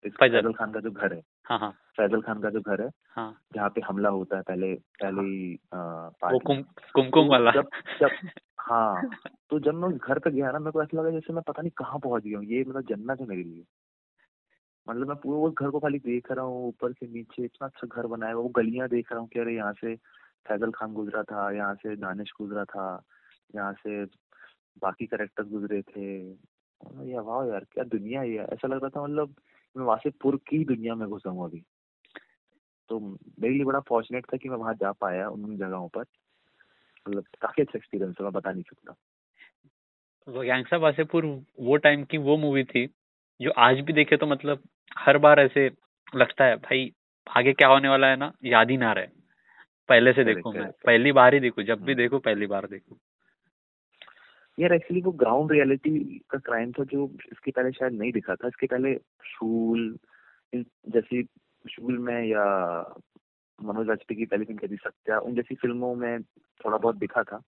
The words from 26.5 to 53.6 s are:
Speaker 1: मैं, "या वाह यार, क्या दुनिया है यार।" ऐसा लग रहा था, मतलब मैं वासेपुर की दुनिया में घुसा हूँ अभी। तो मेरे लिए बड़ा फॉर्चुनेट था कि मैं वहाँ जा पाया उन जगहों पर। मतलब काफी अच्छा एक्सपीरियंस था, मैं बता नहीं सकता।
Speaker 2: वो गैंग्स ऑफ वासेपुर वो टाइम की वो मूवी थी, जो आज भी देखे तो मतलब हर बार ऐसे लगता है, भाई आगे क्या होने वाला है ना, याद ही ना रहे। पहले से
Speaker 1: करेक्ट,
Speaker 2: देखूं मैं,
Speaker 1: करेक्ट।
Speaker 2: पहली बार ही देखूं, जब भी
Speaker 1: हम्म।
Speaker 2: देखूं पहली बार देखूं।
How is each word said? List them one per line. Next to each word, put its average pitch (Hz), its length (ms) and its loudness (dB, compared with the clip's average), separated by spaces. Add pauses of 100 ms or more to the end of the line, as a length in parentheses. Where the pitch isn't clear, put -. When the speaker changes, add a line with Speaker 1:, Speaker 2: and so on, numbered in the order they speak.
Speaker 1:
मैं, 135 100 -16
"या 127 160 -10
वाह 120 260 -6
यार, 98 240 -6
क्या 127 120 -6
दुनिया 113 380 -6
है 120 100 -4
यार।" 107 220 -8
ऐसा 120 140 -8
लग 131 160 -4
रहा 135 60 -6
था, 143 140 -10
मतलब 143 320 -4 (420)
मैं 131 80 -6
वासेपुर 135 500 0
की 156 300 -2
दुनिया 113 300 -4
में 110 140 -8
घुसा 95 200 -10
हूँ 90 160 -6
अभी। 82 180 -14 (1300)
तो 113 100 -6 (400)
मेरे 113 140 0
लिए 143 100 0
बड़ा 135 160 0
फॉर्चुनेट 123 460 -4
था - 120 -6
कि 135 120 -10
मैं 127 80 -6
वहाँ 113 160 -4
जा 101 180 -2
पाया 95 380 -4
उन 104 280 -10
जगहों 92 320 -8
पर। 110 120 -8 (1040)
मतलब 101 160 -6 (180)
काफी - 200 -2
अच्छा - 160 -2
एक्सपीरियंस 95 420 -6
था, 98 40 -6
मैं 98 100 -6
बता 95 180 -4
नहीं 92 120 -8
सकता। - 320 -20 (1400)
Speaker 2:
वो 127 100 -8
गैंग्स 127 320 0
ऑफ 170 80 2
वासेपुर 160 440 2 (340)
वो 131 180 4
टाइम 147 260 4
की 156 140 -6
वो 147 200 2
मूवी 143 260 2
थी, 127 240 -2 (540)
जो 123 100 0
आज 127 280 6
भी 151 140 -2
देखे 151 240 4
तो 151 100 0
मतलब 143 360 -2 (340)
हर 143 200 8
बार 147 220 10
ऐसे 139 320 6 (440)
लगता 127 300 6
है, 120 100 6
भाई 131 380 -4 (440)
आगे 127 160 6
क्या 139 140 8
होने 135 220 8
वाला 135 180 6
है 135 80 6
ना, 139 180 -4 (100)
याद 117 260 6
ही 131 80 2
ना 113 160 2
रहे। 95 140 -2 (840)
पहले 123 240 10
से 139 100 4
Speaker 1:
करेक्ट, 110 140 2
Speaker 2:
देखूं 87 140 -8
मैं, 92 100 -6
Speaker 1:
करेक्ट। - 240 -8
Speaker 2:
पहली 120 260 6
बार 127 220 10
ही 143 60 6
देखूं, 120 240 -2
जब 113 140 0
भी 101 140 -4
Speaker 1:
हम्म। 135 40 2
Speaker 2:
देखूं 120 240 2
पहली 104 280 0
बार 98 200 -4
देखूं। 98 280 -16 (1600)